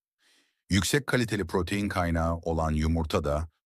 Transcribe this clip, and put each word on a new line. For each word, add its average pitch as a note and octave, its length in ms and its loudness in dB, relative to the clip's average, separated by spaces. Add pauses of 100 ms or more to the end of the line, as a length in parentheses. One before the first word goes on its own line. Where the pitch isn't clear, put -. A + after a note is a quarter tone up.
(720)
Yüksek G2+ 360 2
kaliteli A2+ 400 0
protein G2+ 420 -2
kaynağı E2+ 480 0
olan D#2+ 340 -2
yumurta D#2 540 0
da D2 240 -2 (180)